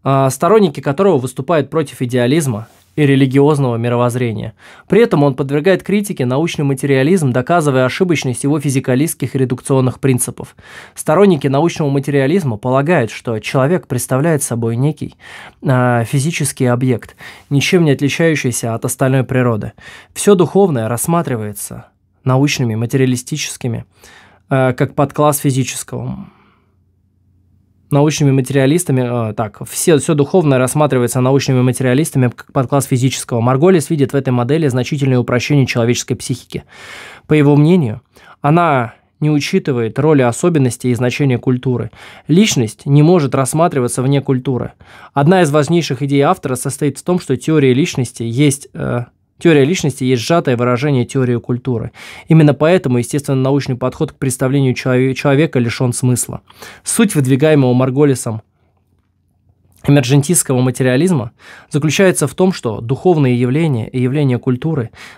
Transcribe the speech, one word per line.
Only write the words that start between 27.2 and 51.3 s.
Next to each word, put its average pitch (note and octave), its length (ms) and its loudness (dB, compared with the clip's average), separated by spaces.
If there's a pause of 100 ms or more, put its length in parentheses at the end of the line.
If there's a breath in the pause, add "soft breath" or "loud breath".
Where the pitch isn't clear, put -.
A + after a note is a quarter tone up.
Научными C#3+ 400 2
материалистами, C3 960 0
э, G#2+ 40 -8
так, G#2+ 360 -8
всё, D#3 300 2
всё D#3+ 160 -2
духовное C#3+ 420 2
рассматривается B2+ 640 0
научными C3 400 2
материалистами B2+ 680 0
как - 220 -16
подкласс C3+ 360 -2
физического. B2 540 -2
Марголис C#3 500 2
видит C#3+ 200 0
в - 40 -6
этой C3+ 160 -2
модели C3 360 0
значительное C3 520 0
упрощение B2 480 0
человеческой A#2+ 480 -2
психики. - 480 -10 (640 loud breath)
По D#3 80 2
его D3 200 6
мнению, D3 460 2 (400 loud breath)
она D3 540 2 (240)
не D3+ 100 0
учитывает C#3+ 720 -2
роли D3 240 4
особенностей C3 680 0
и B2 60 2
значения B2 420 0
культуры. B2 540 -2 (360 loud breath)
Личность D#3 600 0
не C#3+ 160 6
может D#3 320 4
рассматриваться C3+ 640 0
вне C#3 180 0
культуры. B2+ 540 -4 (400 loud breath)
Одна F3 300 4
из C#3+ 80 0
важнейших D3+ 500 0
идей C#3 200 0
автора C#3+ 340 0
состоит C#3 420 -4
в - 60 -20
том, F3+ 160 -2
что C3 180 -4
теория C#3 360 2
личности C3 500 -2
есть... C3+ 500 0
э, B2+ 320 -6 (320)
теория D3 280 4
личности D#3 380 -2
есть B2+ 180 0
сжатое D3+ 360 0
выражение B2 480 0
теории B2 320 -2